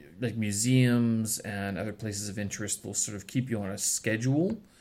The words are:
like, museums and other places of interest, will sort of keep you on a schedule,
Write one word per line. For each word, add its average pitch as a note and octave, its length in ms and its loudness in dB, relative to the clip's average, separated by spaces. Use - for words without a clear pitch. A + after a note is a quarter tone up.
like, A2+ 160 -2
museums A#2 1000 4
and G2+ 400 -4
other G#2 140 -4
places G#2 360 -6
of G2 80 -8
interest, G2+ 480 -6
will G2+ 100 -6
sort G#2 220 -2
of G2 120 -12
keep B2+ 200 0
you A2+ 120 -2
on G2 100 -4
a G2 80 -6
schedule, C3 800 0